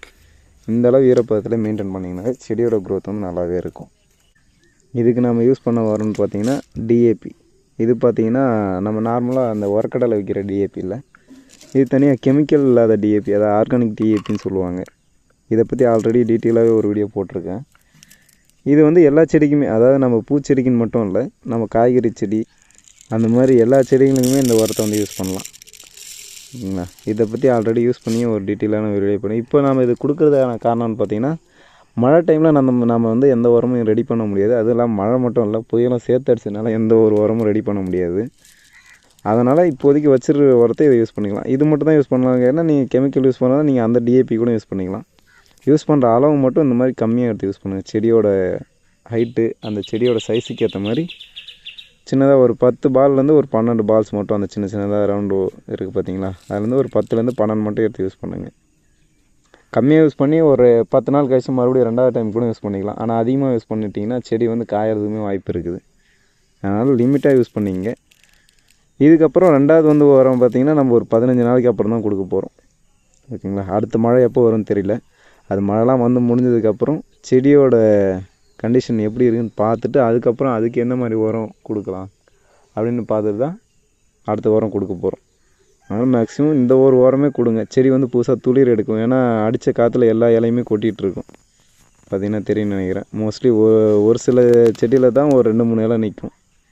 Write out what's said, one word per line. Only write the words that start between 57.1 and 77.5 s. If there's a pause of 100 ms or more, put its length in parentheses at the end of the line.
பன்னெண்டு
மட்டும்
எடுத்து
யூஸ்
பண்ணுங்க. (1300)
கம்மியா
யூஸ்
பண்ணி (140)
ஒரு (260)
பத்து
நாள்
கழிச்சு
மறுபடியும்
ரெண்டாவது
டைம்
கூட
யூஸ்
பண்ணிக்கலாம்.
ஆனா (100)
அதிகமா
யூஸ்
பண்ணிட்டீங்கன்னா (100)
செடி
வந்து
காயறதுக்குமே
வாய்ப்பு
இருக்குது. (800)
அதனால
லிமிட்டா
யூஸ்
பண்ணிக்கங்க. (1120)
இதுக்கப்புறம்
ரெண்டாவது
வந்து
உரம்
பார்த்தீங்கன்னா
நம்ம
ஒரு
பதினஞ்சு
நாளைக்கு
அப்புறம்
தான்
கொடுக்க
போறோம். (800)
ஓகேங்களா? (100)
அடுத்த
மழை
எப்போ
வரும்னு
தெரியல. (560)
அது
மழைலாம்
வந்து (100)
முடிஞ்சதுக்கப்புறம் (300)
செடியோட (840)